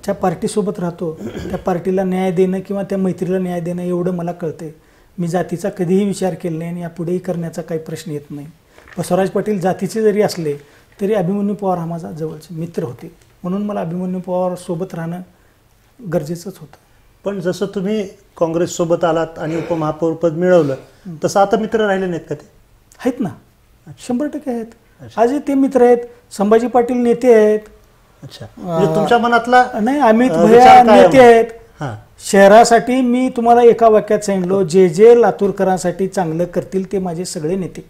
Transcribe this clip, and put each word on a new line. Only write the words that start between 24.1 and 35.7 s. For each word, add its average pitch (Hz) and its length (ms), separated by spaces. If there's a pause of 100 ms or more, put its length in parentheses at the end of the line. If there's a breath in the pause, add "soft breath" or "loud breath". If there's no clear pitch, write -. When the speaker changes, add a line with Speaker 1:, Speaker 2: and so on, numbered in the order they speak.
Speaker 1:
टक्के 277 240
आहेत. 233 140 (360)
Speaker 2:
अच्छा. 131 200
Speaker 1:
आजही 254 180
ते 277 140
मित्र 269 320
आहेत, 240 120 (400 soft breath)
संभाजी 226 300
पाटील 240 300
नेते 240 360
आहेत. 214 260 (640)
Speaker 2:
अच्छा, 120 220 (120)
म्हणजे 165 340
Speaker 1:
अ, 160 40
Speaker 2:
तुमच्या 160 220
मनातला, 240 480 (160)
Speaker 1:
नाही, 269 180
अमित 247 320
Speaker 2:
अ, - 20
Speaker 1:
भैया - 180
Speaker 2:
विचार 254 340
काय - 160
Speaker 1:
नेते - 180
Speaker 2:
आहे? 240 140
Speaker 1:
आहेत. 226 120 (340)
Speaker 2:
हां. 127 160 (360)
Speaker 1:
शहरासाठी 226 720
मी 247 280
तुम्हाला 240 320
एका 226 280
वाक्यात 214 300
सांगितलं, 190 440
जे 180 260
जे 226 320
लातूरकरांसाठी 190 840